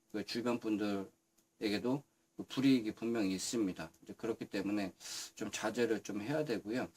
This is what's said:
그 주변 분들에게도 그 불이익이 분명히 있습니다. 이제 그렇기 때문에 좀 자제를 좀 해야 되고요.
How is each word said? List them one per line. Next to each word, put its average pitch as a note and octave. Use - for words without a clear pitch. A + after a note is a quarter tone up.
그 G#2
주변 A#2
분들에게도 G#2
그 G2
불이익이 B2+
분명히 G#2
있습니다. F#2
이제 G2
그렇기 A2+
때문에 G2
좀 G#2
자제를 A2+
좀 G2+
해야 D3
되고요. G#2+